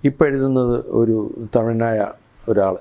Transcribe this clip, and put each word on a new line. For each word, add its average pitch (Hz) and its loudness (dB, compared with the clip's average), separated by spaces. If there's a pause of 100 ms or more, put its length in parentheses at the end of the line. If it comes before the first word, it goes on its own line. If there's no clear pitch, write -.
ഇപ്പം 139 2
എഴുതുന്നത് 131 0
ഒരു 113 0 (100)
തമിഴനായ 113 0 (420)
ഒരാൾ 95 2